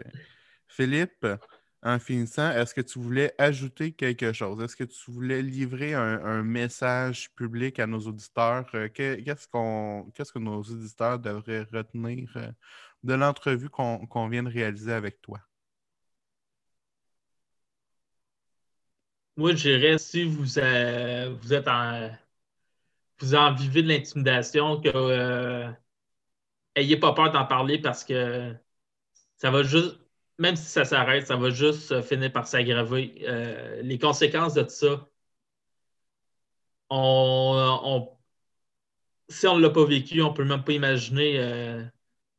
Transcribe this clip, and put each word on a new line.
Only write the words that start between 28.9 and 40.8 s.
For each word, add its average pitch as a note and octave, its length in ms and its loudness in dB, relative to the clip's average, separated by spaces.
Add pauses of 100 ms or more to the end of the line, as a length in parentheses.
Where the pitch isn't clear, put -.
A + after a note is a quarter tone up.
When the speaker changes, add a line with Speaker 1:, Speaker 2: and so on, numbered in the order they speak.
Speaker 2:
ça C3 160 0
va C#3 100 6
juste, D#3+ 360 2 (400)
même E3+ 180 2
si D#3+ 100 -8
ça D3 200 2
s'arrête, C3+ 420 2
ça C3 80 0
va B2 140 2
juste, D3 420 2
euh, B2 100 0
finir C3 300 -2
par A#2+ 160 -2
s'aggraver. A#2+ 680 0 (120)
Euh, A#2 540 -8
les B2+ 180 -4
conséquences D3+ 540 2
de C#3+ 80 4
tout A2+ 80 -4
ça, C#3+ 380 0 (1800)
on, C3 920 4
on, C3 340 -2 (1080)
si E3 180 -2
on F3+ 120 6
l'a D#3+ 120 8
pas D#3 140 6
vécu, C#3+ 380 2
on D3+ 100 2
peut C#3 120 -2
même C#3 200 0
pas D#3 80 2
imaginer, C3+ 640 0